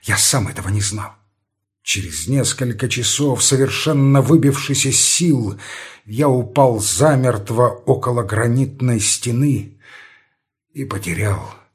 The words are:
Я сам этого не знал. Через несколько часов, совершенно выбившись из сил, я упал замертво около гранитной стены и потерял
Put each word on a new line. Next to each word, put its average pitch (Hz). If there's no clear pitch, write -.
Я 98
сам 104
этого 95
не 101
знал. 101
Через -
несколько 127
часов, 127
совершенно 135
выбившись 139
из 135
сил, 120
я 123
упал 123
замертво 123
около 120
гранитной 120
стены 120
и 135
потерял 95